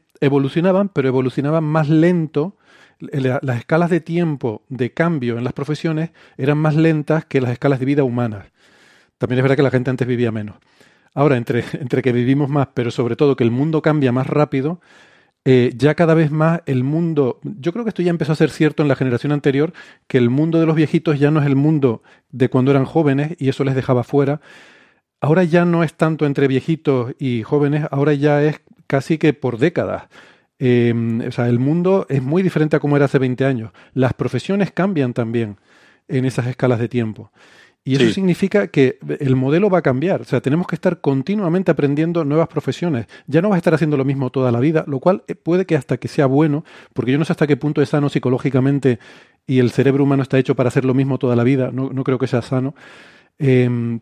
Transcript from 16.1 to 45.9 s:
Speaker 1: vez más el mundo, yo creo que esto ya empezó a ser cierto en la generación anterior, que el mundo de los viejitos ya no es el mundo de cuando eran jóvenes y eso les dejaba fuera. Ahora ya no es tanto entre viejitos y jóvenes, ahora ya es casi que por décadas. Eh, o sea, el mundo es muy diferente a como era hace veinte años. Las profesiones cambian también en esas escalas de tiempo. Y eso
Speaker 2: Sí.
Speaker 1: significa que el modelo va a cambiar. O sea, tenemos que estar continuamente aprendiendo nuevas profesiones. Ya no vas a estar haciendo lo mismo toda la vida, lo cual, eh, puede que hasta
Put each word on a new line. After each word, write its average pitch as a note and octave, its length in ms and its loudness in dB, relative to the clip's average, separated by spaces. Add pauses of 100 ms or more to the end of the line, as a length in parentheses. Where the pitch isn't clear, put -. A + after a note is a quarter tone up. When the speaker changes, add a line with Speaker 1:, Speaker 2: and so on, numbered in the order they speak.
Speaker 1:
vez D#3+ 160 2
más D#3+ 380 0
el C3 160 0
mundo, D3 580 0
yo C#3+ 320 -8
creo A#3 100 -6
que A3 60 -4
esto F3+ 140 -4
ya F3 80 0
empezó D#3+ 220 -2
a - 20 0
ser D#3 160 2
cierto D#3 320 0
en D3 60 2
la C3 60 2
generación C3 360 -2
anterior, D3 420 0 (340)
que C3 120 0
el A#2+ 100 4
mundo D#3+ 300 0
de D#3+ 80 2
los D#3+ 80 0
viejitos D3+ 440 0
ya C#3+ 120 4
no D#3 100 2
es D3 60 0
el C3+ 80 2
mundo C#3 480 2 (260)
de B2+ 200 0
cuando C3 200 2
eran C3+ 160 2
jóvenes D3 540 0
y C3+ 100 0
eso C#3 140 -2
les C3+ 100 0
dejaba B2+ 300 0
fuera. C#3 380 0 (800)
Ahora D#3+ 240 2
ya F3 220 2
no E3+ 180 2
es D3+ 120 -2
tanto D#3 300 0
entre C#3 220 2
viejitos C3 720 -2
y A#2+ 240 -2
jóvenes, D3 480 0
ahora C#3 220 0
ya D3 300 2
es D3+ 180 -2 (260)
casi E3 300 -2
que D#3 160 2
por A#2+ 240 -4
décadas. A2 460 -2 (560)
Eh, A#2+ 340 2 (340)
o B2 40 -6
sea, A#2+ 160 -2
el A#2+ 120 2
mundo F3 500 0
es C3+ 120 0
muy D#3 220 -2
diferente D#3 320 0
a D3 40 0
como C#3+ 160 0
era C#3+ 100 4
hace C#3 140 0
veinte B2+ 260 0
años. A#2 260 -4 (220)
Las B2+ 200 0
profesiones E3+ 580 -4
cambian D#3 420 -2
también A2+ 440 -4 (500)
en C3 180 -2
esas B2 220 -4
escalas B2 320 0
de A#2 80 -2
tiempo. A2 440 -6 (520)
Y C3+ 120 -2
eso C3 100 4
Speaker 2:
Sí. F#3+ 80 2
Speaker 1:
significa F#3+ 540 0
que C3 320 2 (200)
el C3+ 160 0
modelo D#3 360 2
va F3+ 80 2
a - 20 2
cambiar. C#3 400 -2
O - 20 -14
sea, B2+ 160 -2
tenemos D#3+ 280 -2
que - 80 -6
estar F3 260 -2
continuamente F3 720 0
aprendiendo D#3 540 0
nuevas D#3 220 0
profesiones. C#3 600 -4 (180)
Ya D#3 160 2
no G#3+ 80 0
vas G3 60 2
a - 20 2
estar E3+ 160 2
haciendo D3+ 240 0
lo C3+ 80 0
mismo C3+ 240 -2
toda B2+ 220 0
la A#2+ 80 2
vida, D#3 280 0
lo C3+ 120 -6
cual, F#3 280 0
eh, - 60 -10
puede F#3 320 -2
que D#3+ 100 0
hasta C3 220 -2